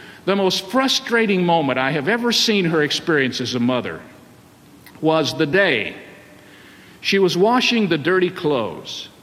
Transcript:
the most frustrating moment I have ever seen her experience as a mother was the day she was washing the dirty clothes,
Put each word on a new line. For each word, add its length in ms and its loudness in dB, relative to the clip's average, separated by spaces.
the 100 0
most 340 -2
frustrating 760 0
moment 340 2
I 120 0
have 180 -2
ever 240 0
seen 320 2
her 160 2
experience 580 0
as 160 -6
a 60 -2
mother 400 -2
was 380 0
the 80 0
day 500 0
she 180 0
was 200 2
washing 500 2
the 100 0
dirty 320 0
clothes, 760 -6